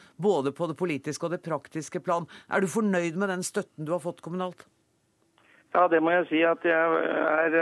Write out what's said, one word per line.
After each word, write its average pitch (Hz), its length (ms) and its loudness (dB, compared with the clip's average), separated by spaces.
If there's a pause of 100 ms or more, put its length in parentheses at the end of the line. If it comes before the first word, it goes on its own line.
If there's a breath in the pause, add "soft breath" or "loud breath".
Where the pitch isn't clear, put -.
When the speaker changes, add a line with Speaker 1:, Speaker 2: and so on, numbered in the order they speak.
(180 soft breath)
Speaker 1:
både 156 360 2
på 170 140 -4
det 151 80 -8
politiske 151 480 -4
og 165 80 -4
det 175 100 -6
praktiske 160 600 -8
plan. 170 240 -2 (240 loud breath)
Er 190 100 2
du 190 60 2
fornøyd 180 500 0
med 202 120 0
den 185 140 -4
støtten 175 420 -6
du 151 80 -6
har 180 80 0
fått - 220 -10
kommunalt? 180 420 -8 (1080 soft breath)
Speaker 2:
Ja, 180 140 6
det 165 120 4
må 160 120 2
jeg 175 180 2
si 156 140 2
at 165 180 2
jeg 170 100 2
er, 160 880 2